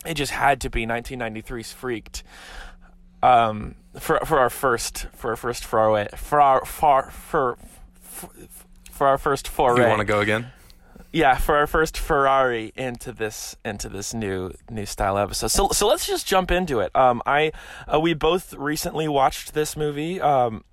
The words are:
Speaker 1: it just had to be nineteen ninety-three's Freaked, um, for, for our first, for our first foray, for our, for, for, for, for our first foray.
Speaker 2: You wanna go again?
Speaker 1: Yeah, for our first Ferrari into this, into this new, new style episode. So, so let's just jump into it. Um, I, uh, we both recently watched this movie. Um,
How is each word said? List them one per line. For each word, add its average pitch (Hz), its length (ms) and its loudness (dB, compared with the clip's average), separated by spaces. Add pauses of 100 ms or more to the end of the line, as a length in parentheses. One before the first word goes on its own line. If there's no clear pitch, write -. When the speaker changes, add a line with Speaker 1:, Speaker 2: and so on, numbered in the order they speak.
Speaker 1:
it 165 100 -6
just 139 160 -4
had 131 300 0
to 131 80 -6
be 117 160 -4
nineteen 117 340 -6
ninety-three's 113 520 -8
Freaked, - 520 -10 (960)
um, 117 540 4 (240)
for, - 260 0
for 147 140 2
our 123 100 4
first, - 640 -2
for - 180 -8
our 113 40 -4
first - 300 -6
foray, 110 500 2
for - 260 2
our, 135 240 4
for, 135 460 2
for, - 460 -2 (440)
for, - 280 -16 (600)
for - 180 0
our 139 120 4
first 139 280 -2
foray. 123 360 2
Speaker 2:
You 117 60 6
wanna 107 160 0
go 104 160 2
again? 107 260 0 (640)
Speaker 1:
Yeah, 139 260 4
for - 200 2
our 151 80 4
first 160 320 0
Ferrari 135 800 2
into 123 360 -8
this, 110 440 -8 (100)
into 104 240 -8
this 95 240 -8
new, 95 400 -6 (160)
new 107 160 -8
style 101 320 -2
episode. 101 300 -2
So, - 220 2
so - 180 0
let's 311 180 2
just 392 220 -4
jump 190 240 2
into 170 300 0
it. - 140 -4
Um, 123 300 4
I, 151 260 2 (400)
uh, 151 80 4
we 165 140 2
both 160 400 0
recently 151 540 -4
watched 143 480 0
this 151 200 -2
movie. 151 460 -4
Um, 127 520 2